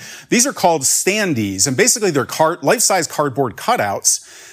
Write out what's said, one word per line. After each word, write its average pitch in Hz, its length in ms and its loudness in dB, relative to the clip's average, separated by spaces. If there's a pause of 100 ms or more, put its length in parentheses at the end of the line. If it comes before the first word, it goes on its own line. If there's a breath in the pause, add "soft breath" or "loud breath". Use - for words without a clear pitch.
(300 loud breath)
these 240 160 4
are 277 80 -4
called 165 300 2
standees, 131 840 0
and 131 80 -2
basically 208 360 2
they're 135 140 0
card-, 160 380 0
life-size 190 440 2
cardboard 135 500 -2
cutouts - 960 -2